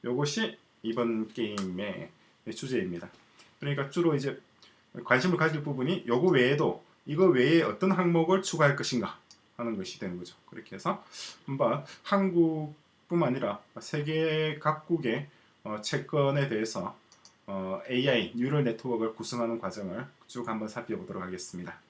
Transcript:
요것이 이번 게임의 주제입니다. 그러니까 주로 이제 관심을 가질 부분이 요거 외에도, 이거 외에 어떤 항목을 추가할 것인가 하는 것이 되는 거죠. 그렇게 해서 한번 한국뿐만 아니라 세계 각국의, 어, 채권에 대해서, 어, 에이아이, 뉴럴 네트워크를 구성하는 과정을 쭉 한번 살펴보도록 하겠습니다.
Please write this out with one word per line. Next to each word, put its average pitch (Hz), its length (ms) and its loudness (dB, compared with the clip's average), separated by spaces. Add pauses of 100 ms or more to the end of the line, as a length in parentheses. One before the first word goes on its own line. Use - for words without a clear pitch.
요것이 143 540 -2 (260)
이번 113 460 0
게임의 98 800 -6 (440)
주제입니다. 92 560 -4 (500)
그러니까 143 300 -4
주로 170 260 2
이제 135 260 -2 (600)
관심을 151 340 4
가질 151 240 2
부분이 143 460 -2
요거 127 220 4
외에도, 139 540 4 (220)
이거 151 200 4
외에 151 360 6
어떤 185 300 0
항목을 175 500 4
추가할 147 340 4
것인가 117 440 -4 (400)
하는 117 180 -4
것이 92 220 -10
되는 90 180 -6
거죠. 87 180 -14 (140)
그렇게 85 260 -16
해서 175 280 -4 (420)
한번 139 380 0 (200)
한국뿐만 165 1300 2
아니라 123 320 -2 (180)
세계 156 800 0
각국의, 151 680 -2 (360)
어, 107 180 -6
채권에 139 640 0
대해서, 107 500 -4 (480)
어, 95 420 -6
에이아이, 127 480 2
뉴럴 135 280 2
네트워크를 113 500 -2
구성하는 117 460 -4
과정을 98 460 -6 (220)
쭉 120 200 -8
한번 110 200 -4
살펴보도록 101 540 -8
하겠습니다. 90 580 -10 (100)